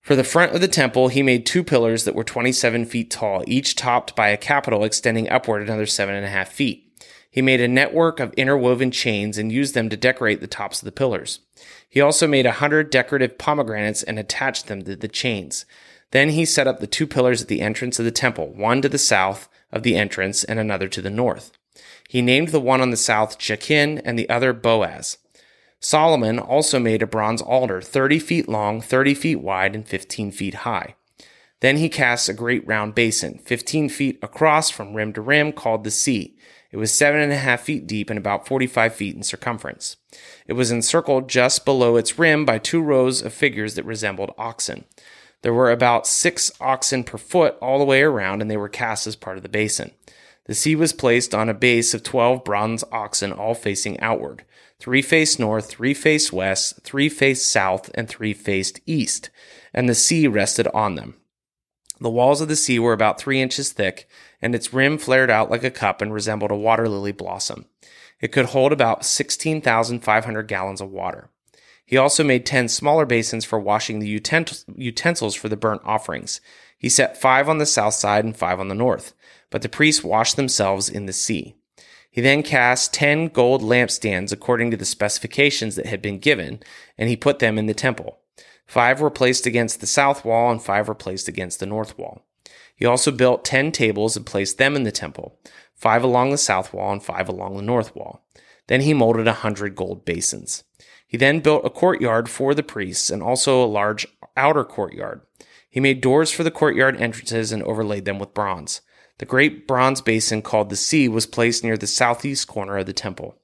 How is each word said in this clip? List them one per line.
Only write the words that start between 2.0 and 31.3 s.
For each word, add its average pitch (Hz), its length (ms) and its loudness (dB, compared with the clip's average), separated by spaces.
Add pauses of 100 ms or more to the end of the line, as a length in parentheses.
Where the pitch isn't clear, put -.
that - 120 -2
were 113 100 -2
twenty-seven 120 600 0
feet 117 240 -6
tall, 101 380 -4
each 131 280 0
topped 123 400 -2
by 107 120 4
a 104 100 4
capital 123 460 0
extending 113 460 0
upward 107 340 0
another 107 220 -2
seven 98 300 -2
and 101 100 -6
a 98 40 -6
half 95 200 -2
feet. - 420 -4 (400)
He 131 100 0
made 131 200 4
a 120 60 4
network 151 520 4
of 123 140 -4
interwoven 127 580 2
chains 104 460 -2
and 110 140 -2
used 135 220 -2
them 113 160 0
to 104 80 -6
decorate 123 440 0
the 95 60 -10
tops - 340 -8
of - 40 -18
the 98 60 -10
pillars. 117 480 -4 (500)
He 135 120 2
also 151 260 4
made 135 180 4
a 117 60 4
hundred 151 400 2
decorative 131 460 0
pomegranates 110 680 -2
and 107 160 -6
attached - 480 -6
them 98 160 -8
to 95 120 -8
the 110 120 -8
chains. 101 580 -6 (460)
Then 143 180 4
he 156 160 2
set 139 220 2
up 127 120 -2
the 104 60 -6
two 147 220 -2
pillars 127 340 2
at - 60 -10
the - 140 -2
entrance 110 360 -4
of 117 80 -2
the 113 60 0
temple, 113 420 -4
one 117 300 0
to 139 60 2
the 139 100 -2
south 98 500 2 (220)
of 110 100 -4
the 113 140 2
entrance 98 480 -2
and 113 160 -4
another 98 300 -2
to 95 120 -8
the 98 80 -6
north. 110 420 -4 (560)
He 123 140 0
named 135 280 4
the 156 100 2
one 131 220 2
on 127 100 2
the 113 60 -2
south 110 420 0
Jachin 147 680 0
and 117 140 -2
the - 100 -4
other 123 240 2
Boaz. 107 640 0 (640)
Solomon 147 580 2
also 143 400 0
made 113 240 2
a 110 60 -2
bronze 110 340 -2
altar 120 400 0
thirty 143 380 2
feet 160 280 -2
long, 107 320 -2
thirty 139 360 2
feet 139 260 -2
wide, 95 320 -2
and 110 140 -10
fifteen - 420 -8
feet 101 240 -6
high. - 400 -6 (680)